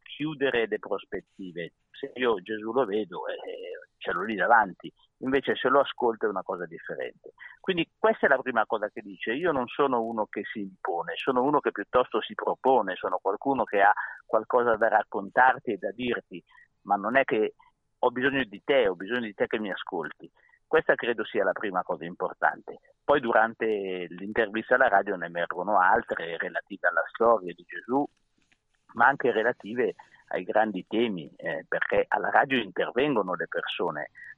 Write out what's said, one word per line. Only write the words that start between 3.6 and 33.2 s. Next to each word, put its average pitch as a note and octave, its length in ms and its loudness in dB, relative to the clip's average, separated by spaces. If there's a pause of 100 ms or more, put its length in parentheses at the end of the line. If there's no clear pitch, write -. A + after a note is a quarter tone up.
ce - 140 -6
l'ho F2 120 -2
lì A2 120 -4
davanti, G2 560 2 (280)
invece C3 360 0
se C3 140 0
lo C#3 100 6
ascolto A#2 460 0
è G#2+ 40 0
una F#2+ 140 -4
cosa F2+ 220 -6
differente. D#2 680 -12 (300)
Quindi E3+ 360 -2
questa A3 280 2
è F3+ 40 2
la C3 100 4
prima A#2 260 0
cosa G#2 240 -2
che - 120 -12
dice: G2+ 300 -8
"Io D#3+ 220 -2
non B2+ 140 -2
sono C3 340 0
uno A2+ 240 -4
che G#2 260 -8
si - 80 -10
impone, F2+ 560 -6
sono B2+ 280 0
uno C#3+ 180 2
che A2+ 100 0
piuttosto A#2 500 0
si - 120 -12
propone, G#2 600 0
sono F#2 260 -4
qualcuno A#2 420 -2
che G2+ 180 0
ha G2+ 120 8 (320)
qualcosa A#2+ 500 2
da G#2+ 140 2
raccontarti A2 840 2
e G2+ 60 -2
da G2 140 -6
dirti, G#2 520 -6 (380)
ma G2+ 140 0
non G2+ 200 -2
è C3+ 80 6
che A2 320 0 (440)
ho B2 100 2
bisogno C3 340 0
di G2 220 -12
te, C3 240 4
ho F#2 60 -2
bisogno A2 320 -4
di G#2 60 -10
te A#2+ 140 -2
che A#2 120 -2
mi G#2+ 120 -4
ascolti". - 580 -8 (380)
Questa D#3+ 280 2
credo A#2 280 -2
sia G2+ 220 -2
la F#2 80 2
prima F#2 280 -4
cosa E2+ 220 -6
importante. - 760 -4 (220)
Poi C#3+ 180 4
durante A2 880 0
l'intervista G#2+ 680 0
alla B2+ 140 6
radio G2 260 4
ne E2+ 120 -6
emergono F2 520 0
altre F#2 580 2
relative F2+ 520 -4
alla E2 180 2
storia G#2+ 460 2
di - 120 -20
Gesù, B2 400 -4 (880)
ma A#2 140 4
anche C#3 240 4
relative A2 640 0 (340)
ai F2+ 140 -4
grandi G#2+ 420 0
temi, G#2+ 520 -2
eh, D#2+ 320 -6
perché - 400 2
alla - 200 0
radio A#2+ 320 4
intervengono G2 720 0